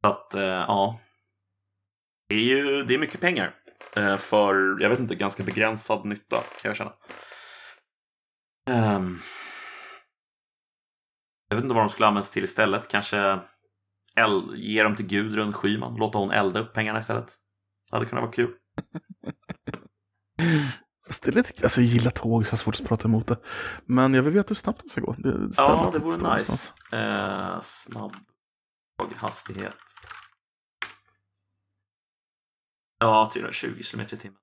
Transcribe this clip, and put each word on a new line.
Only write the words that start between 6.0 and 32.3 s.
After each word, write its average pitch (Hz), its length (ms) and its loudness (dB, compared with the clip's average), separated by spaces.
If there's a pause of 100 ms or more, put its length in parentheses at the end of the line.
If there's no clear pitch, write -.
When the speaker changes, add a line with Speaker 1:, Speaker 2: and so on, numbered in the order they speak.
Speaker 1:
nytta, 104 320 -4
kan - 320 -6
jag 107 60 -4
känna. 104 180 -8 (1800)
Ehm. 101 500 2 (2250)
Jag 104 60 -2
vet 117 80 0
inte 131 120 0
vad 113 80 6
de 104 60 2
skulle 107 180 4
användas 101 240 2
till 98 120 -2
istället. 101 440 0
Kanske 98 520 0 (760)
el-, 104 400 2
ge 107 280 0
dem 104 120 4
till 104 120 -6
Gudrun 104 460 0
Schyman. 117 420 -2
Låta 110 220 0
hon 101 140 0
elda 104 280 2
upp 110 140 -8
pengarna 110 260 -2
istället. 113 320 -6 (600)
Det - 40 -6
hade 117 100 0
kunnat 120 180 -4
vara 117 80 -6
kul. 120 220 0
Speaker 2:
<laughs> - 20 -18 (2500)
Fast - 160 -10
det - 80 2
är - 40 2
lite, - 280 0
alltså 123 180 4
jag 120 60 8
gillar 120 240 4
tåg 113 340 0
så - 20 -6
jag - 40 -4
har 113 60 -2
svårt - 240 -2
att - 60 -10
prata 110 200 0
emot 110 200 2
det. 117 100 0 (480)
Men 131 280 4
jag 131 100 6
vill 151 100 2
veta 196 160 4
hur 214 60 -2
snabbt - 280 -4
det 302 60 -20
ska - 120 -6
gå. - 160 -4
Det, - 300 -2
det - 60 -6
stämmer 139 160 6
Speaker 1:
Ja, 165 180 4
Speaker 2:
att 180 60 -2
Speaker 1:
det 156 60 0
Speaker 2:
det 165 120 -2
står 170 160 -2
Speaker 1:
vore 135 100 2
nice. 104 140 -2
Speaker 2:
någonstans. - 220 -4 (200)
Speaker 1:
Eh, 98 680 -4
snabb 104 540 -14 (840)
tåghastighet. 98 760 -10 (3250)